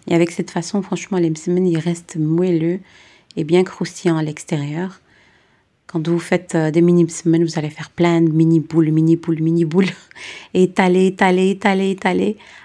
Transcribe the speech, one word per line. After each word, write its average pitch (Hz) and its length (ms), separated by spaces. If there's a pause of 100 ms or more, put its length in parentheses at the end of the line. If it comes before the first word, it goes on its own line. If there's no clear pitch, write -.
Et 175 80
avec 170 160
cette - 200
façon, 180 320
franchement, 185 360
les 165 160
semaines, 175 320
ils 165 120
restent 170 380
moelleux 170 640 (560)
et 160 80
bien 175 200
croustillants 170 540
à 156 40
l'extérieur. 151 800 (840)
Quand 165 220
vous 170 100
faites, 175 360
euh, 156 160
des 165 100
minimes 170 300
semaines, 165 340
vous 165 140
allez 151 100
faire - 220
plein 170 320
de 165 80
mini 160 300
boules, 156 300
mini 160 260
boules, 165 240
mini 170 260
boules. 180 240 (300)
<laughs> - 340
Et 185 80
étaler, 185 440
étaler, 190 440
étaler, 196 400
étaler. 190 460 (280)